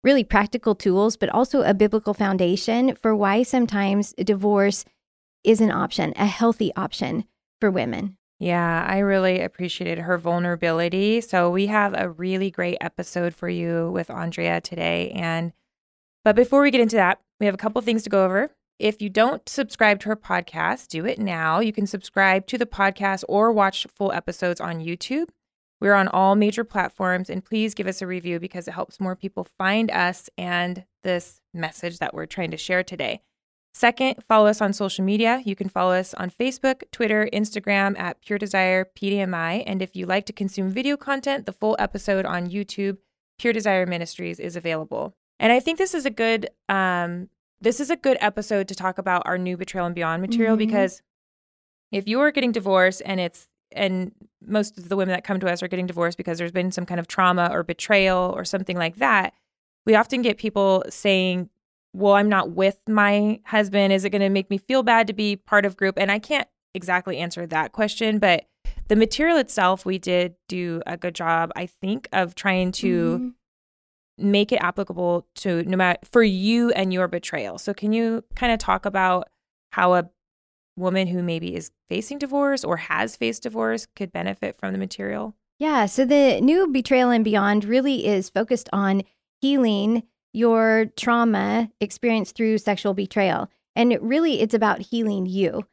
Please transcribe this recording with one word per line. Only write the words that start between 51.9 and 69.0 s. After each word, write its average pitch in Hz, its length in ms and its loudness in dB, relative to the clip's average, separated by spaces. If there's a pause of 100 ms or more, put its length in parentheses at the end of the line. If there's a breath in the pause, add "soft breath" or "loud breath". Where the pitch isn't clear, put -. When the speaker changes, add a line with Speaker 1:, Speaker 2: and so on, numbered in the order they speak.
Speaker 2:
if 196 160 -4
you 226 140 0
are 302 100 4
getting 262 220 0
divorced 190 520 2
and 190 140 -4
it's, 175 300 -6 (240)
and 185 400 -4 (340)
most 208 320 -2
of 180 100 -20
the 196 60 -2
women 185 180 0
that 180 120 -4
come 190 160 -2
to 190 100 0
us 175 100 -2
are 185 80 -6
getting 180 180 -4
divorced 170 300 -2
because 170 220 -4
there's 170 140 -4
been 180 180 0
some 180 160 -6
kind 175 140 -4
of 170 80 -8
trauma 180 420 2
or 170 140 -2
betrayal 185 720 2
or 180 80 -6
something 185 320 -4
like 170 200 -2
that, 214 380 2 (500)
we 214 120 6
often 247 260 2
get 233 160 0
people 196 500 2
saying, 185 600 0 (440)
"Well, 202 200 4
I'm 202 160 6
not 190 240 2
with 190 340 2
my 208 600 2
husband. 202 460 2
Is 190 120 2
it 202 60 0
gonna 196 200 2
make 196 200 0
me 202 80 -2
feel 262 260 0
bad 226 240 4
to 220 40 -6
be 208 220 -2
part 202 300 2
of 190 120 -2
group?" 196 220 0
And 196 140 2
I 214 80 0
can't 277 260 -2 (280)
exactly 180 440 -2
answer 170 280 -6
that 160 260 -2
question, 214 480 0
but 185 260 4 (400 loud breath)
the 208 100 4
material 302 420 4